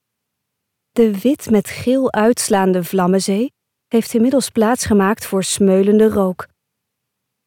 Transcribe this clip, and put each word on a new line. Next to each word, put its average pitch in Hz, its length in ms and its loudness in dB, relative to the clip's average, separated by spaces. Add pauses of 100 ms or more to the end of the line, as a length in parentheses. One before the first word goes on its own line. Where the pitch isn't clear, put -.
(920)
De 214 300 0
wit 269 300 -2
met 208 180 2
geel 262 440 -2
uitslaande 190 720 0
vlammenzee 190 680 -2 (340)
heeft - 280 -2
inmiddels 247 360 0
plaatsgemaakt 214 760 0
voor 190 180 -4
smeulende 202 640 2
rook. 196 380 -2 (1000)